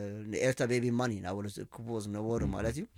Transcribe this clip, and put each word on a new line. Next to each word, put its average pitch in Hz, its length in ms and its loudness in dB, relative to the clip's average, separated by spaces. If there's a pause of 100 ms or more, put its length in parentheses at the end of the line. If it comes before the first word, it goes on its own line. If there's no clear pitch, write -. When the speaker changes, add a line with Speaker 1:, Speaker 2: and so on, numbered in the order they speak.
(240)
Speaker 1:
ንኤርትራ 123 420 2
ቤቢ 123 240 4
ማኒ 120 280 2
ናብኡ 95 300 -2
ዝእክብዎ 113 520 -6
ዝነበሩ 107 400 0
Speaker 2:
ምም። 101 120 2
Speaker 1:
ማለት 107 220 0
እዩ። 160 100 -6 (140)